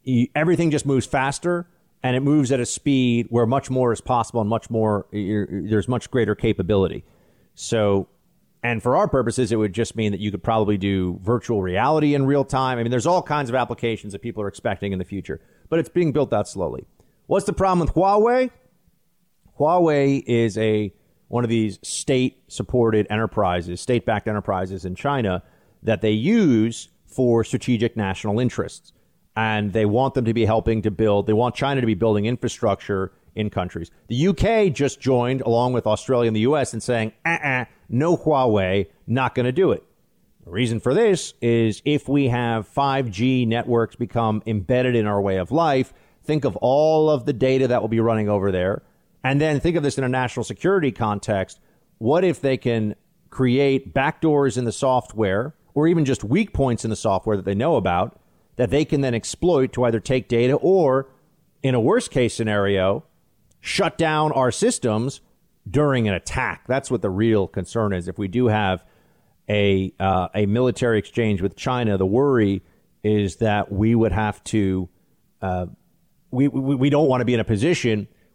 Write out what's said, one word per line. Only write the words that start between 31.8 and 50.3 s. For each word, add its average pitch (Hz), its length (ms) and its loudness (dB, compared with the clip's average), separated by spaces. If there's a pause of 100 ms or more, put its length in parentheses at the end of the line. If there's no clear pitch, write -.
to 120 60 0
be 110 80 2
building 104 320 2
infrastructure 104 840 -4 (220)
in 107 160 -4
countries. 90 400 -6 (160)
The - 80 -6
U 165 180 2
K 208 380 2
just 139 300 -2
joined, 127 400 0
along 120 320 2
with 117 160 0
Australia 120 400 0
and 110 80 0
the 107 60 2
U 135 140 2
S, 135 160 -2
in 113 80 -8
saying, 113 320 -2 (120)
"Uh-uh, 139 400 -2 (240)
no 151 280 2
Huawei, 104 720 2 (220)
not 123 260 -2
gonna 123 160 0
do 156 220 2
it." - 100 -2 (640)
The - 80 -18
reason 113 260 -2
for 123 160 0
this 202 480 0
is 117 420 2
if 147 240 -2
we 139 200 2
have 117 400 -2
five 135 420 -2
G 123 340 0
networks 117 520 0
become 113 500 -2
embedded 123 480 0
in 110 120 2
our 101 140 0
way 98 180 0
of 90 120 -4
life, 143 420 0 (300)
think 151 220 -2
of 117 140 -2
all 156 520 4
of 135 140 0
the 139 80 -2
data 131 340 2
that 120 140 2
will 107 80 -4
be 113 100 0
running 110 300 2
over 101 240 0
there. 92 300 -2 (420)
And 139 160 2
then 151 180 0
think 165 160 0
of 160 80 0
this 139 160 -2
in 135 60 -2
a 127 40 -2
national 127 360 -4